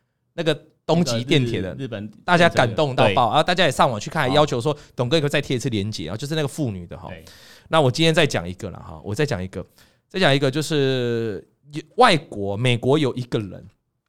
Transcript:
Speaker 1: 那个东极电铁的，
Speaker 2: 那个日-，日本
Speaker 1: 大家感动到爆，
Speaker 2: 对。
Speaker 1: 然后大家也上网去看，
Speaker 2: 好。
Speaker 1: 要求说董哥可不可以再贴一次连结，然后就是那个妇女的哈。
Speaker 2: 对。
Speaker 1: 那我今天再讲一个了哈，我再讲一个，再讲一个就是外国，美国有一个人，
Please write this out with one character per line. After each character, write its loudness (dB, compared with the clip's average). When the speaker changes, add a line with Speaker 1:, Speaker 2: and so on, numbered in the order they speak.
Speaker 1:
那 -6
个 2
东 4
极 -2
电 2
铁 -2
的， -6
Speaker 2:
那 -10
个 -12
日-， -8
日 -8
本 -10
Speaker 1:
大 4
家 6
感 0
动 0
到 2
爆， 4
Speaker 2:
对。 0
Speaker 1:
然 2
后 6
大 -2
家 2
也 2
上 4
网 -2
去 -8
看， -2
Speaker 2:
好。 2
Speaker 1:
要 6
求 -2
说 0
董 0
哥 2
可 2
不 0
可 2
以 -4
再 0
贴 -2
一 -2
次 -4
连 -2
结， -8
然 -8
后 -6
就 -10
是 -6
那 -2
个 -2
妇 -4
女 -8
的 -14
哈。 -16
Speaker 2:
对。 -16
Speaker 1:
那 2
我 4
今 0
天 4
再 4
讲 -2
一 -6
个 -10
了 -14
哈， -16
我 -6
再 0
讲 -2
一 -6
个， -10
再 -6
讲 4
一 4
个 0
就 -2
是 -2
外 6
国， -6
美 2
国 2
有 0
一 -6
个 -4
人， -10